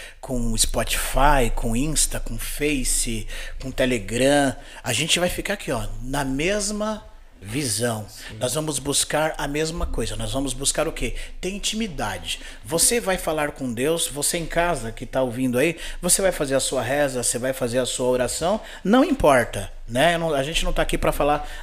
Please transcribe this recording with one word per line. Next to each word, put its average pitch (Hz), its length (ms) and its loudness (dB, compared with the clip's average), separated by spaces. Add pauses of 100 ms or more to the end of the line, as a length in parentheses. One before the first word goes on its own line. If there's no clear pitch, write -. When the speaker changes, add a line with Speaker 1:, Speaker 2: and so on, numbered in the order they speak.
(200)
Speaker 1:
com 120 320 0
o 110 60 0
Spotify, 127 1000 4
com 113 200 0
Insta, 135 440 0
com - 160 -6
Face, 123 920 -2 (340)
com 131 80 -8
Telegram. 127 840 2 (280)
A 123 80 -2
gente 170 280 0
vai 175 100 2
ficar 175 240 -4
aqui, 202 180 -6
ó, 110 140 -2 (160)
na 135 240 -2
mesma 208 800 -2 (360)
visão. 110 680 -2
Speaker 2:
Sim. - 300 -14
Speaker 1:
Nós 127 160 -2
vamos 151 240 -2
buscar 147 580 0
a 151 100 -4
mesma 160 380 -2
coisa. 110 300 -2
Nós 110 180 -4
vamos 135 180 0
buscar 143 360 -2
o 160 40 -4
quê? 120 220 -2 (260)
Ter 180 120 -4
intimidade. 190 880 -4 (240)
Você 196 360 2
vai 185 200 0
falar 151 320 0
com 127 200 -4
Deus, 151 360 0
você 143 320 -2
em 160 80 -4
casa 156 440 0
que 120 140 -10
tá 131 160 0
ouvindo 127 380 2
aí, 160 180 2 (240)
você 180 220 2
vai 185 80 4
fazer 135 240 0
a 131 40 4
sua 127 220 0
reza, 131 400 0
você 117 160 0
vai 131 160 -2
fazer 123 240 -2
a 127 80 2
sua 123 220 -2
oração, 127 520 2 (240)
não 240 200 6
importa, 135 680 4 (160)
né? 143 280 4
Eu 165 40 0
não, 165 140 0
a 139 80 2
gente 165 240 0
não 165 80 2
tá 165 80 4
aqui - 160 0
pra 147 140 2
falar 147 360 2 (160)